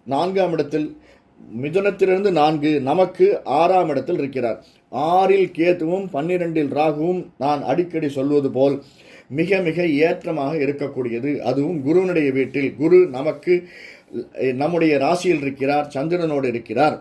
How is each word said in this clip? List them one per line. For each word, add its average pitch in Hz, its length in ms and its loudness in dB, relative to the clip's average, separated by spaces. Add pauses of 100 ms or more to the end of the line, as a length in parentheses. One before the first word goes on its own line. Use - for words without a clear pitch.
நான்காம் 175 480 0
இடத்தில், 151 440 -4 (680)
மிதுனத்திலிருந்து 190 680 0
நான்கு, 151 500 2
நமக்கு 180 640 2
ஆறாம் 170 440 2
இடத்தில் 147 300 -2
இருக்கிறார். 127 460 -4 (240)
ஆறில் 185 600 2
கேதுவும் 170 640 0
பன்னிரெண்டில் 160 600 -2
ராகுவும், 156 680 -2
நான் 139 240 -2
அடிக்கடி 156 460 -2
சொல்வது 135 420 0
போல், 135 320 0 (460)
மிக 175 320 0
மிக 170 220 -2
ஏற்றமாக 160 720 0
இருக்கக்கூடியது. 135 840 -4
அதுவும் 143 440 -2
குருவினுடைய 165 500 0
வீட்டில், 135 420 -2
குரு 175 340 6
நமக்கு, 156 600 -2 (840)
நம்முடைய 156 440 2
ராசியில் 165 420 0
இருக்கிறார், 139 540 -2
சந்திரனோடு 156 500 -2
இருக்கிறார். 120 560 0